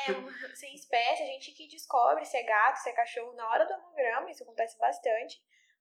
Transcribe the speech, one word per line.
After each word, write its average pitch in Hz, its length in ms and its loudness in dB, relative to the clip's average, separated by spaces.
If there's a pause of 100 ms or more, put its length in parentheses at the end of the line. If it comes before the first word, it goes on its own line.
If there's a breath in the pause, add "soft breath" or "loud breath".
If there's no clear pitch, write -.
É, - 40 0
um, 254 140 -4
<laughs> 262 280 -14
sem 277 200 -16
espécie, 247 480 0
a 554 40 -2
gente 269 260 -10
que 311 160 -20
descobre 302 560 2
se - 120 -6
é 240 80 0
gato, 226 340 4
se - 100 -6
é 240 40 -4
cachorro 233 420 -2
na 226 140 -8
hora 262 180 4
do 392 60 -6
hemograma, 302 580 -2
isso 277 140 -16
acontece 226 340 -6
bastante, 240 640 0 (380 soft breath)